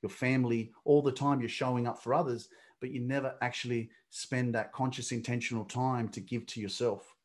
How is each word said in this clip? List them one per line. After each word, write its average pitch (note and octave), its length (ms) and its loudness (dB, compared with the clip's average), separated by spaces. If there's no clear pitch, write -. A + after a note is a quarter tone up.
your G2+ 80 -4
family. A#2+ 600 2
All D3 180 8
the C#3 100 4
time C#3 280 2
you're A#2 80 -2
showing B2 380 0
up A#2 160 -4
for A#2 100 0
others, C3+ 360 0
but C3 100 -6
you C3 100 -4
never C3 400 -2
actually A#2+ 500 -2
spend B2 440 0
that A2 180 -2
conscious, B2+ 400 -2
intentional A#2+ 520 -2
time B2 440 0
to G#2+ 120 -10
give A#2 260 -6
to - 140 -8
yourself. G2+ 540 -2